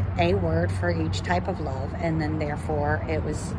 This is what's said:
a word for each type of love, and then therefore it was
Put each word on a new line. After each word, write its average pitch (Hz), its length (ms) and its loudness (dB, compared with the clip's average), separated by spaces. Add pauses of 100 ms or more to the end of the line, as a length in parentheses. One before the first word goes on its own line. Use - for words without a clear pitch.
(200)
a 175 160 4
word 170 360 2
for 175 200 0
each 160 300 0
type 180 260 0
of 180 120 -4
love, 135 380 -4
and 160 240 0
then 151 160 0
therefore 151 720 0
it 156 140 0
was - 360 -4